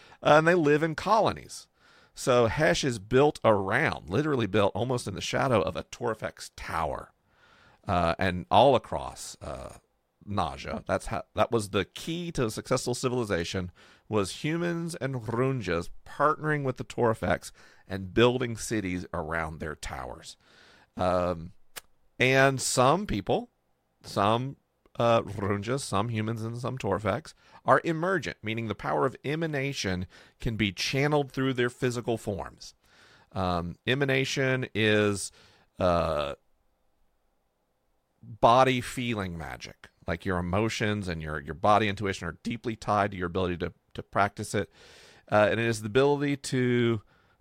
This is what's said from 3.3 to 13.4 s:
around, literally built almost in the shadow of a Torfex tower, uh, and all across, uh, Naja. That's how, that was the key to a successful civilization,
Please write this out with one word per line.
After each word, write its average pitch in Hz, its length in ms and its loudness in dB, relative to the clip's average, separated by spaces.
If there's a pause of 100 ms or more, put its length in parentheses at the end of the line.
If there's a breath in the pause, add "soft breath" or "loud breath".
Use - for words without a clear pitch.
around, 101 640 2
literally 127 380 0
built 101 260 4
almost 120 340 -2
in 95 60 -6
the - 80 -8
shadow 127 400 2
of - 140 -2
a - 80 -6
Torfex - 720 -8
tower, 80 560 -6 (760 soft breath)
uh, 87 300 0
and 90 320 -2
all 123 260 6
across, - 640 -8
uh, 65 360 -12 (520)
Naja. 76 600 -4
That's 95 200 -2
how, 98 160 -6 (120)
that 107 160 6
was 104 180 2
the 98 160 0
key 170 460 -8
to 127 160 0
a 107 40 -2
successful 123 440 -2
civilization, 101 760 -2 (380 soft breath)